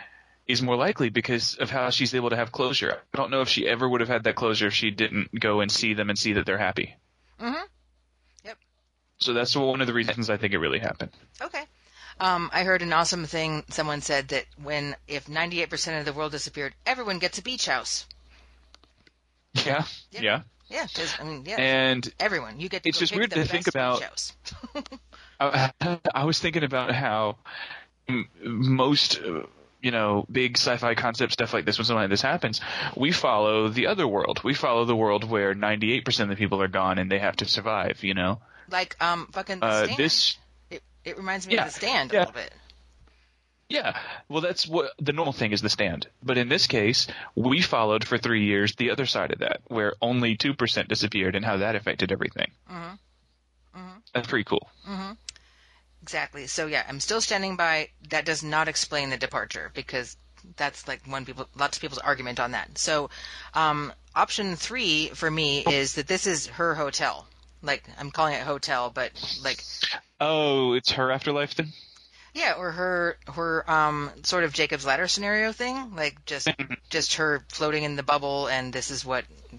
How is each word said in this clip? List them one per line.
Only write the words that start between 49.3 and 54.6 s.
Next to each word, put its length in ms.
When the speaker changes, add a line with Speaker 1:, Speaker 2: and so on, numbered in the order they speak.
Speaker 1:
of 80
that, 300
where 320
only 340
two 180
percent 340
disappeared 480
and 80
how 140
that 180
affected 360
everything. 400
Speaker 2:
Mm-hmm. 1080
Mm-hmm. 180
Speaker 1:
That's 140
pretty 160
cool. 260